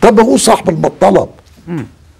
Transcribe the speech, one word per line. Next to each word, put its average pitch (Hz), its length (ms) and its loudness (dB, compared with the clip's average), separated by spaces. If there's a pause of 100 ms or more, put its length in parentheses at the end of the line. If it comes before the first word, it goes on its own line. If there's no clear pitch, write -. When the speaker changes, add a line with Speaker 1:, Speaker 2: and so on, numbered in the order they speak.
Speaker 1:
طب 214 180 4
هو 247 160 2
صاحب 208 320 -2
المطلب. 160 600 -2 (400)
Speaker 2:
مم. 165 160 -10 (360)